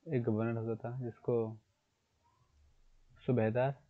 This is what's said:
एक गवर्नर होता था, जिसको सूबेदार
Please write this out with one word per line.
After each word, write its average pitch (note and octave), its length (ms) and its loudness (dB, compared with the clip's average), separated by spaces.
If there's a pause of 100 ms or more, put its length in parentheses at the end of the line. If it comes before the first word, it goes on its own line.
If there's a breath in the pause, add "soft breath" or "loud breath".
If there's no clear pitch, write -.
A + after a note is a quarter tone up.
एक C3 180 2
गवर्नर A2+ 340 2
होता A2+ 180 -2
था, A#2 260 -8
जिसको A#2+ 340 -2 (1900)
सूबेदार B2 460 2 (180)